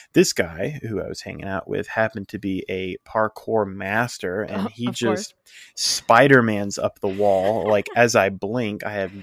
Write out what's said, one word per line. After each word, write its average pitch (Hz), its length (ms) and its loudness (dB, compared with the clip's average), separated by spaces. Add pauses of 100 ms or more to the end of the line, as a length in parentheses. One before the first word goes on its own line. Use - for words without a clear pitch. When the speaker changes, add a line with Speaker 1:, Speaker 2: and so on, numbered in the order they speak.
(140)
Speaker 1:
this 175 180 4
guy 95 500 -4
who 107 200 -6
I - 60 -8
was - 140 -10
hanging - 240 -12
out 95 220 -6
with 101 200 -4
happened 98 420 -2
to 104 80 -8
be 95 320 -4
a 92 260 -6 (120)
parkour 110 640 -2
master, 98 680 -4
and 101 240 -6
Speaker 2:
Oh, - 20 -6
Speaker 1:
he 120 220 -6
Speaker 2:
of - 20 -8
Speaker 1:
just - 80 -8
Speaker 2:
course. 120 340 -2 (420)
Speaker 1:
Spider-Mans 117 1000 4
up - 220 -4
the 101 100 -2
wall. 98 580 2
Like, 104 220 2
Speaker 2:
<laughs> - 60 -4
Speaker 1:
as 120 200 6
I 98 140 4
blink, 104 540 -6
I 104 100 -6
have, 95 180 -4 (100)